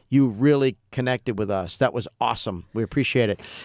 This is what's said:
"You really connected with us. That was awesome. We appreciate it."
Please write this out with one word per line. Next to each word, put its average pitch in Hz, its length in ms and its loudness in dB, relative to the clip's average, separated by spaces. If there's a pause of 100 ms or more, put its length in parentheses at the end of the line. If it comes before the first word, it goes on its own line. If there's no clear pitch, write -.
(100)
"You 135 180 6
really 135 480 2 (160)
connected 123 460 -2
with 104 120 -2
us. 92 280 -2
That 127 160 2
was 120 120 -4 (140)
awesome. 110 440 -4 (100)
We 113 80 -2
appreciate 120 480 0
it." 98 100 -4 (240)